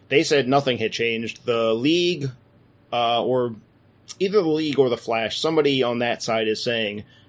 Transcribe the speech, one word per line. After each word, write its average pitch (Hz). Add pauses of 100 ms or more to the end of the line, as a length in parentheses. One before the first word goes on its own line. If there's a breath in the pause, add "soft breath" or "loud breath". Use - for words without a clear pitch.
They 143
said 139
nothing 135
had 110
changed. 117
The 113
league, 156 (640)
uh, 117
or 120 (640)
either 190
the 160
league 156
or 131
the 117
Flash, 113
somebody 147
on 120
that 120
side 113
is 107
saying 107 (240 soft breath)